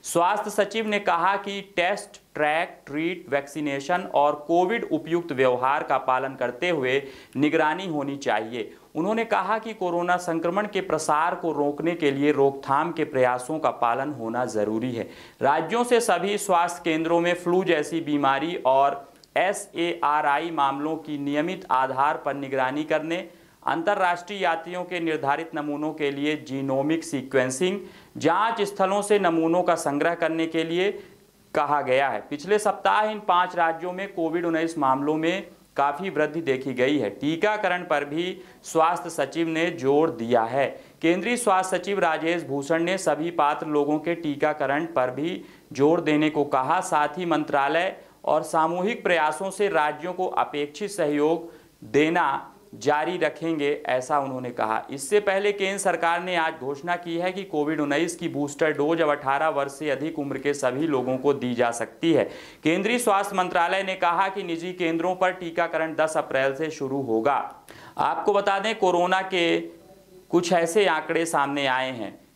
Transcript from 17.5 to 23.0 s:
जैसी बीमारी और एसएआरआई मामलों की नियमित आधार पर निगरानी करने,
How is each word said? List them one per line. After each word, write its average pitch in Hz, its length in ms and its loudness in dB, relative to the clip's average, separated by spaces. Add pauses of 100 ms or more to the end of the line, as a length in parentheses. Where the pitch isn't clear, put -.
जैसी 160 380 0
बीमारी 143 540 0 (100)
और 139 380 4 (340)
एसएआरआई 165 1120 0
मामलों 143 460 0
की 151 220 -8
नियमित 151 520 -2
आधार 135 540 2
पर 139 100 -2
निगरानी 135 500 -2
करने, 160 420 -2 (360)